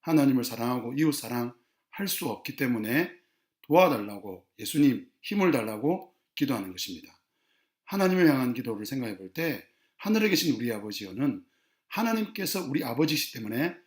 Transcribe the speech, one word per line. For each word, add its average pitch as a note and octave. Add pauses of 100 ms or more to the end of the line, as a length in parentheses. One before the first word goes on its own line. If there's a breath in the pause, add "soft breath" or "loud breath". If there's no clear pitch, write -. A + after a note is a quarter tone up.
하나님을 C3+
사랑하고 A#2+
이웃 D3+
사랑할 B2
수 F3
없기 -
때문에 B2 (500)
도와달라고, G#2 (120)
예수님 C3+ (120)
힘을 F#3+
달라고 A2+ (200)
기도하는 A#2
것입니다. F2+ (680)
하나님을 F#3
향한 B2+
기도를 A2
생각해 A#2+
볼 F#2
때, D#3+ (300)
하늘에 G#3+
계신 E3+
우리 A#2
아버지여는 G#2 (440)
하나님께서 G#3
우리 C#3
아버지시기 C#3+
때문에 A#2+ (120)